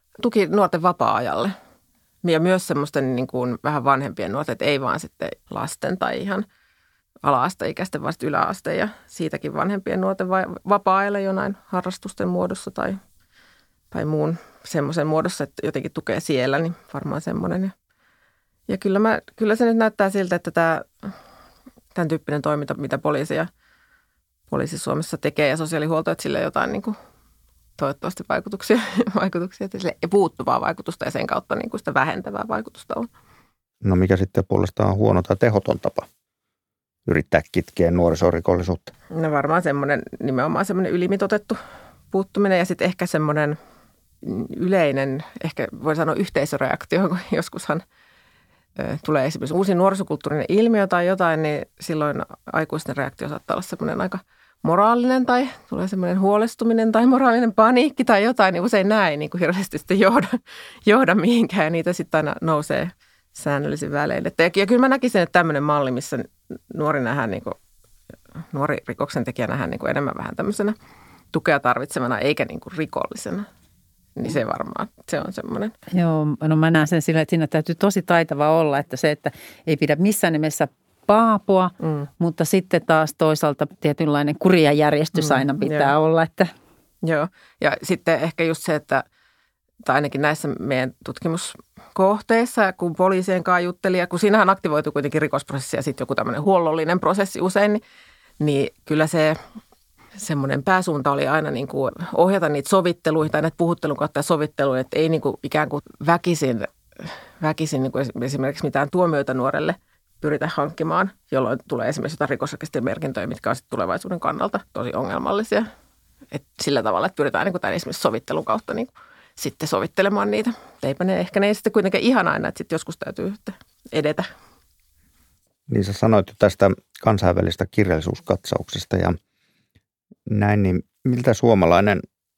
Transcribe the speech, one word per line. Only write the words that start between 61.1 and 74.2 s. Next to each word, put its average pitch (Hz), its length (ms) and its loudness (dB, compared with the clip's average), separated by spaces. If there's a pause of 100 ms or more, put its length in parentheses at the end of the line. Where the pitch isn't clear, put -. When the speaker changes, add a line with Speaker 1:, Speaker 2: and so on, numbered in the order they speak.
Speaker 1:
mihinkään 208 500 4
ja 156 60 0
niitä 170 220 0
sitten 165 260 -2
aina 151 220 -2
nousee 156 500 0 (420)
säännöllisin 147 600 -4
välein. 143 340 -2
Että, - 160 0
ja, 170 140 4
ja 196 100 2
kyllä 240 140 6
mä 262 80 6
näkisin, 247 320 2
että 175 180 2
tämmöinen 156 240 2
malli, 147 280 0
missä 123 280 -4 (560)
nuori 147 260 -2
nähdään, 117 300 -2
niin 92 120 -6
kuin, - 120 0 (960)
nuori 143 240 0 (120)
rikoksentekijä 123 580 -4
nähdään 113 240 -2
niin - 80 -6
kuin - 120 -4
enemmän 143 280 -2
vähän - 180 -8
tämmöisenä 214 380 -2 (580)
tukea 151 280 2
tarvitsevana 123 580 -2
eikä 143 260 0
niin - 160 -10
kuin - 160 -16
rikollisena, - 680 -6 (720)
niin 120 180 -6